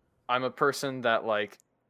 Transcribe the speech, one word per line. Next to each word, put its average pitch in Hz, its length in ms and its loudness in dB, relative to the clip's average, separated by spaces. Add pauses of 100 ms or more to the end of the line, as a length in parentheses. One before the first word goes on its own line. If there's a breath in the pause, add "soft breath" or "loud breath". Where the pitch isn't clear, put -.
(260)
I'm 127 180 0
a 127 60 -2
person 131 520 -2
that, 113 240 2
like, 104 320 -2 (320)